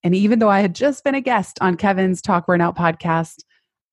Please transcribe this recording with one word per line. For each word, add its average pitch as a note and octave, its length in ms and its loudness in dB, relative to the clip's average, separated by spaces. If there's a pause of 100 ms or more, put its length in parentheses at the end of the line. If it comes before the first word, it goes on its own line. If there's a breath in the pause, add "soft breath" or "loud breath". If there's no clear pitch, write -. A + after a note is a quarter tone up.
And F3+ 140 0
even G#3 240 2
though A3 100 4
I G3 120 4
had F#3+ 120 0
just C4+ 300 -2
been C#4 100 -2
a C#4 60 -2
guest B3 400 -4
on F#3 160 2
Kevin's F#3+ 460 0
Talk F3 260 -2
Burnout F3 300 0
podcast, E3 680 -2 (500)